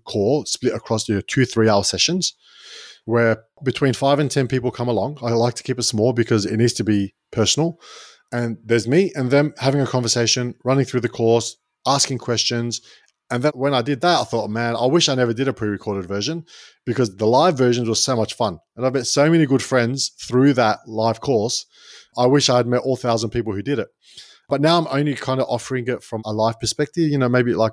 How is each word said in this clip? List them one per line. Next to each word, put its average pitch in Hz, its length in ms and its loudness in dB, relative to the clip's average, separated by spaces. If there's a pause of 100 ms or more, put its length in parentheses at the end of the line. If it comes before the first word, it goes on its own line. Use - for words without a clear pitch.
call 113 420 0
split - 260 -2
across 110 360 -4
your 101 120 0
two 131 240 0
three-hour 110 400 2
sessions 170 500 -2 (720)
where 113 400 2 (180)
between 131 300 0
five 139 260 2
and 147 120 0
ten 135 160 0
people 123 240 -2
come 120 180 -4
along." 120 320 -2
I 120 120 -2
like 117 220 2
to - 80 -12
keep 127 160 -4
it 123 40 -4
small 110 320 2
because 110 320 0
it 110 100 -4
needs 117 180 2
to 110 100 -4
be 101 280 0 (200)
personal. 147 460 0 (540)
And 117 320 -4
there's 113 240 2
me 175 260 2
and 131 160 -2
them 143 280 2
having 135 220 0
a 131 60 0
conversation, 120 680 0 (100)
running 131 220 2
through 123 140 -2
the 117 100 -2
course, 113 460 2 (280)
asking 135 340 0
questions, 117 640 -4 (500)
and 123 120 -4
then 147 120 2
when 135 200 -2
I 123 80 2
did 127 200 -2
that, 170 180 4
I 120 40 -2
thought, 110 260 -4
"Man, 117 260 -2
I 117 100 0
wish 160 220 2
I 143 60 0
never 123 200 2
did 127 140 -2
a 131 40 -2
pre-recorded 101 540 -4
version 110 380 -6 (400)
because 113 320 -2
the 107 100 0
live 143 320 4
versions 123 300 2
were 113 80 0
so - 180 -2
much 110 200 -2
fun." 98 240 -4 (180)
And 123 100 -4
I've 127 80 -2
met 123 120 -2
so 147 240 2
many 165 160 4
good 131 160 2
friends 127 480 -2 (100)
through 131 340 2
that 110 320 2
live 110 340 -2
course. 120 460 -2 (500)
I 123 100 2
wish 135 220 4
I 123 80 4
had 120 100 2
met 123 160 0
all 131 140 -2
thousand 117 340 -2
people 110 220 -4
who 98 100 -6
did 131 160 -4
it. 104 100 -6 (600)
But 139 120 -2
now 160 180 4
I'm 160 120 0
only 143 260 0
kind 131 240 -4
of 123 80 0
offering 120 400 -4
it 120 160 -6
from 110 200 -8
a 110 80 -6
live 110 280 0
perspective, 151 500 -2
you 143 80 0
know, 131 100 2
maybe, 123 260 2
like, 110 180 2